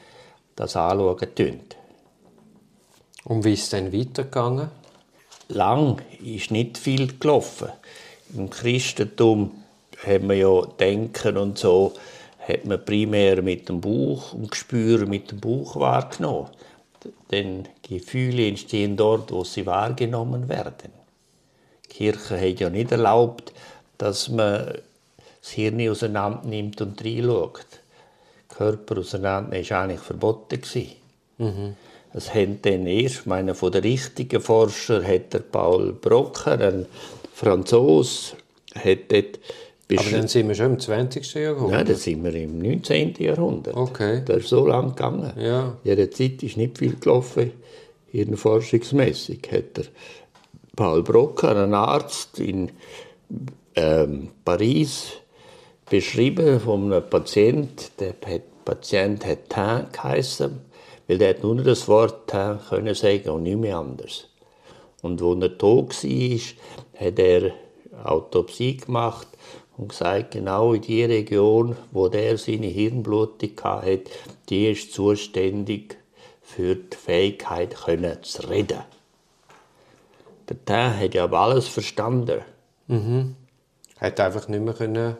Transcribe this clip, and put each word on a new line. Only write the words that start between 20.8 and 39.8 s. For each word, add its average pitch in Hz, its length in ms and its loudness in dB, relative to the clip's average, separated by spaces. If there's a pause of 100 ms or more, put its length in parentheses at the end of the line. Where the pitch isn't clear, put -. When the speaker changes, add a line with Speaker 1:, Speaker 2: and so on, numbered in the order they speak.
Speaker 1:
Die - 40 -20
Kirche 104 500 -4
hat 92 220 0
ja 92 80 0
nicht 110 240 -2
erlaubt, 117 600 2 (440)
dass 101 320 -4
man 107 460 0 (680)
das - 120 -20
Hirn 110 360 -2
auseinander 104 580 -4
nimmt 104 360 -8
und 104 220 -10
reinschaut. 117 640 -2 (840)
Körper 107 500 -4
auseinandernehmen 95 720 -4
war 95 100 0
eigentlich 92 200 -4
verboten - 600 -4
gewesen. - 320 -8 (460)
Speaker 2:
Mhm. 101 380 -4 (360)
Speaker 1:
Es - 220 -10
haben 101 280 2
dann 92 240 2
erst, 123 340 0
ich - 60 -12
meine, 95 280 -2
von 90 180 -2
den 95 100 2
richtigen 127 580 -2
Forschern 110 640 2
hat 92 260 0
der - 80 0
Paul 92 540 2
Broca, 139 580 2
ein 95 340 0 (460)
Franzose, 120 1040 4 (380)
hat 95 360 0
dort 101 280 2 (500)